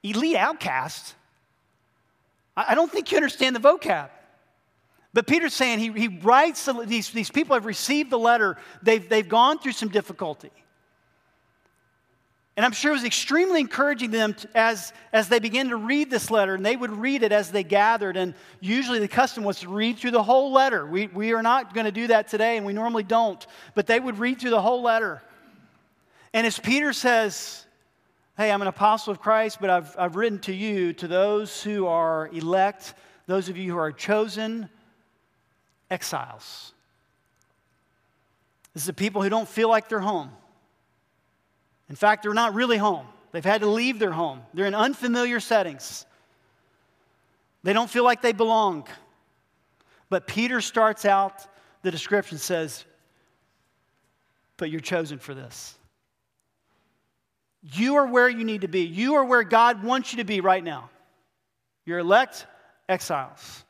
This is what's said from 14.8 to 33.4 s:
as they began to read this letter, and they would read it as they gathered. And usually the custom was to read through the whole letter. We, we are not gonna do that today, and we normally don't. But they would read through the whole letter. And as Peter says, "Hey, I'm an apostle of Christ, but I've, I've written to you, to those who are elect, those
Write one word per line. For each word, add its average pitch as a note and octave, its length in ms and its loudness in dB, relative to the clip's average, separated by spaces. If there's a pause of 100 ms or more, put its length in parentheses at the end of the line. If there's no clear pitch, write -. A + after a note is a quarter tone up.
as A3 160 2
they A#3 100 4
began A#3+ 300 -2
to A#3+ 80 -4
read C4+ 320 -2
this A#3 220 -2
letter, G3 240 2
and F#3+ 100 -4
they A#3 100 2
would B3 160 -6
read A#3+ 300 -2
it G#3 100 2
as G3+ 200 2
they G3+ 120 -2
gathered. G3+ 540 2
And F#3 160 -2 (260)
usually A#3+ 400 -2
the G3+ 80 -2
custom A#3+ 360 0
was G3+ 160 -2
to F3+ 100 -14
read G#3+ 300 -2
through B3 120 -4
the A#3 120 4
whole C4 280 4
letter. C4 340 4
We, F#3 220 -2
we G#3 260 -2
are A3+ 100 0
not A3+ 320 2
gonna A3 160 -2
do A3+ 160 -4
that A3 200 4
today, A3 300 0
and G3+ 80 -6
we G3+ 80 -4
normally A3 300 -2
don't. A3+ 420 0 (300)
But G3+ 120 0
they A#3 120 4
would B3+ 180 -6
read B3 240 -2
through B3 80 -4
the A3+ 120 4
whole B3 200 2
letter. A3 400 0 (1120)
And A3+ 140 2
as - 120 -4
Peter C#4 340 0
says, A3+ 720 0 (680)
"Hey, G#3+ 160 0
I'm G3+ 100 0
an G3 60 -2
apostle G#3+ 440 2
of F#3 100 -6
Christ, A3 400 2
but G3 80 0
I've, F3 280 0
I've F3+ 180 -2
written G#3 240 -2
to F#3+ 140 -8
you, F#3+ 400 -2
to F3 140 -10
those G#3 540 0
who G#3 240 -4
are E3 480 -2
elect, F#3 600 -2 (320)
those F#3 220 -2